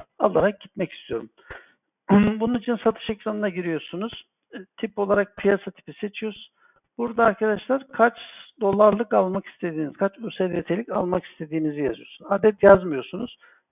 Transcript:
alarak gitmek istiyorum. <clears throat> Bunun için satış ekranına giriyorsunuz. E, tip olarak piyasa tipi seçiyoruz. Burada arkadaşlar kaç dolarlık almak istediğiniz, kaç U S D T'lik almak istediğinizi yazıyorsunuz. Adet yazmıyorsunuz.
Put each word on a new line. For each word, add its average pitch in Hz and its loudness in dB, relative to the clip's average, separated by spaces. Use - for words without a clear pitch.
alarak 196 0
gitmek - -8
istiyorum. - -10
<clears throat> - -20
Bunun 214 2
için 233 -4
satış 226 -2
ekranına 208 -6
giriyorsunuz. 175 -6
E, - -14
tip 214 -8
olarak 202 -2
piyasa 196 0
tipi - -20
seçiyoruz. 208 -10
Burada 233 0
arkadaşlar 220 0
kaç 233 2
dolarlık 208 4
almak 190 0
istediğiniz, 156 -6
kaç 196 -4
U 226 -10
S 185 -4
D 170 -4
T'lik 190 -4
almak 180 -2
istediğinizi 151 -6
yazıyorsunuz. - -6
Adet 208 2
yazmıyorsunuz. 185 4